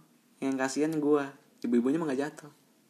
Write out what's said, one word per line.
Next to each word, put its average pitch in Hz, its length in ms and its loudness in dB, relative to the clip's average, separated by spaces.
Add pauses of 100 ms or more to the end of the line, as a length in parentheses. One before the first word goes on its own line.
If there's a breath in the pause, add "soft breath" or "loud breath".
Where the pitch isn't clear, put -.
(420)
Yang 135 160 -2
kasihan 139 400 0
gua, 147 320 2 (320)
ibu-ibunya 123 400 2
mah 156 80 -2
nggak 131 160 -2
jatuh. 151 240 -14 (400)